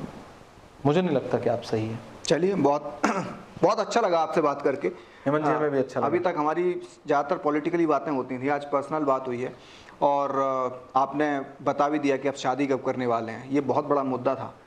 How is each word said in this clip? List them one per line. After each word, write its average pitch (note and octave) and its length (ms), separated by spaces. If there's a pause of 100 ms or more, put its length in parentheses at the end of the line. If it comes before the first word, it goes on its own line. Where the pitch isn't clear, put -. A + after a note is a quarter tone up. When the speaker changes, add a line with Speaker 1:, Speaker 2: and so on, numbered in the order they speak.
(840)
Speaker 1:
मुझे D3+ 160
नहीं E3+ 140
लगता A#2+ 220
कि A2+ 120
आप A#2 120
सही A2 260
हैं। A2+ 120 (260)
Speaker 2:
चलिए, F3 300
बहुत, D3 500
<clears throat> G3 200 (360)
बहुत G#3 180
अच्छा A#3 220
लगा F3 180
आपसे D#3+ 220
बात C#3+ 200
करके। C#3+ 260
Speaker 1:
हेमंत - 560
जी, D3 60
Speaker 2:
हाँ, - 80
Speaker 1:
हमें D3 140
भी C#3 60
अच्छा C3 220
लगा। B2+ 80
Speaker 2:
अभी E3 120
तक F3 180
हमारी F3 440 (260)
ज़्यादातर D3 300
पॉलिटिकली D#3 480
बातें D3 260
होती B2+ 320
थी, C#3 60
आज C#3+ 160
पर्सनल C#3+ 340
बात C3 280
हुई B2 140
है C#3+ 120 (480)
और, C#3+ 300 (640)
अ, C3 40
आपने C#3+ 420 (220)
बता C#3+ 260
भी D3+ 100
दिया C#3 180
कि C3+ 100
आप C3 60
शादी C3+ 340
कब C3 140
करने B2+ 260
वाले A2+ 240
हैं। B2 180
ये C#3+ 120
बहुत C3+ 240
बड़ा C#3 180
मुद्दा C3 320
था। A2+ 180 (140)